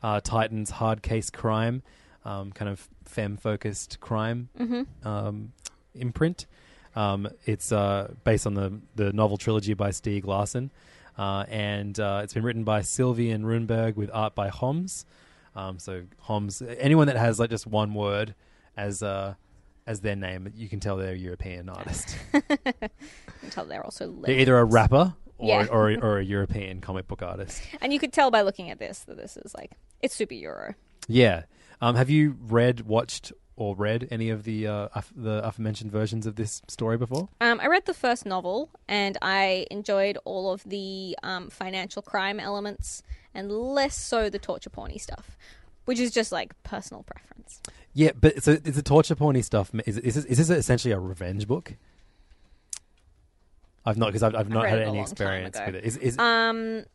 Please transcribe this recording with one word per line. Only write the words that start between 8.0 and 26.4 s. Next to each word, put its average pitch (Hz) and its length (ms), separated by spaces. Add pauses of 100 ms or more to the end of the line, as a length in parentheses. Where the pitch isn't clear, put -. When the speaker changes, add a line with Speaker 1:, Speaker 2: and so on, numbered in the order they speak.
Speaker 1:
based 110 200
on 101 100
the, 98 260 (140)
the 101 180
novel 104 240
trilogy 107 360
by 101 180
Stieg 101 340
Larsson, 104 460 (460)
uh, 98 300
and, 104 540
uh, 101 200
it's 104 120
been 110 100
written 117 220
by 107 160
Sylvian 117 600
Runberg 113 520
with 104 180
art 107 220
by 101 140
Homs. 151 560 (500)
Um, 95 240
so 92 220 (180)
Homs, 104 420 (180)
anyone 147 280
that 131 80
has, 117 240
like, 117 100
just 110 160
one 107 280
word 104 420 (420)
as, 101 260
uh, 98 300 (520)
as 110 140
their 101 160
name, 92 400
you 110 140
can 101 100
tell 98 160
they're 95 160
a 92 60
European 90 500
artist. - 480 (180)
Speaker 2:
<laughs> - 0
You 285 80 (1000)
can 254 80
tell - 160
they're - 180
also - 260 (120)
Speaker 1:
They're 131 180
either 127 180
a 120 60
Speaker 2:
lesbians. 110 100
Speaker 1:
rapper 131 400 (240)
or, 117 100
Speaker 2:
Yeah. 104 220
Speaker 1:
or, 107 220 (100)
or 107 180
a 98 40
European 98 560